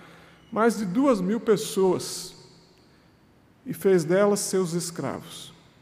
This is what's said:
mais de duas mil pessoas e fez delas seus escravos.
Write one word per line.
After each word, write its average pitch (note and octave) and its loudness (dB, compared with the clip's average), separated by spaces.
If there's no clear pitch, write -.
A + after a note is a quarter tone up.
mais A3 2
de A3 -4
duas A3+ 2
mil G3+ -2
pessoas - 0
e C4 -8
fez F#3 2
delas G3 2
seus F#3 -2
escravos. - -8